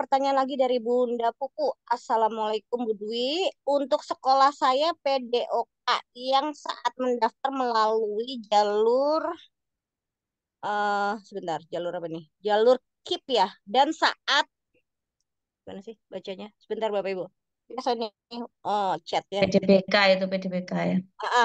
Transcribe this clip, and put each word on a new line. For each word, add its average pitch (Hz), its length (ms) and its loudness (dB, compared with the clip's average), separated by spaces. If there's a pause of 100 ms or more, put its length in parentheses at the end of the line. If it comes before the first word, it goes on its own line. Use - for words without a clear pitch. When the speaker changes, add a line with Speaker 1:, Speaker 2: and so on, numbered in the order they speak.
Speaker 1:
pertanyaan 277 400 0
lagi 269 160 -2
dari 247 240 2
Bunda 240 560 0
Pupu. 277 320 -6 (280)
"Assalamualaikum 220 840 -2 (100)
Bu 220 80 0
Dwi. 247 520 -2 (200)
Untuk 285 320 0
sekolah 269 560 2
saya 277 320 2 (160)
P - 0 - (280)
D - 20 -2 (180)
O 220 160 -2 (160)
K 240 160 0 (160)
yang 269 400 0
saat - 400 -6
mendaftar 247 560 -2
melalui 226 960 0
jalur," 226 760 4 (1400)
eh, 202 480 0 (160)
sebentar, 175 320 -6 (120)
jalur 175 260 -4
apa 170 100 -8
nih? 160 160 -10 (220)
Jalur 220 300 6 (280)
kip - 240 -6
ya. 214 200 2 (160)
Dan 262 280 2
saat, 285 520 0 (1160)
gimana 190 260 -16
sih 226 100 -16 (160)
bacanya? 190 340 -12 (160)
Sebentar 214 260 -4
Bapak 196 280 -2
Ibu. 175 80 -6 (460)
Ini 240 140 -12
saya 240 180 0
nih, 214 80 -6 (300)
eh, 202 520 -4 (160)
chat - 220 -2
ya. 196 100 -2
Speaker 2:
P 196 120 2
D - 20 2 (140)
B - 20 8 (220)
K - 20 2 (200)
itu, 185 180 -2
P - 100 -4
D - 100 -8
B 180 40 -4 (120)
K - 40 -8 (180)
ya. 185 60 0 (280)
Speaker 1:
Ah, 202 80 -4 (120)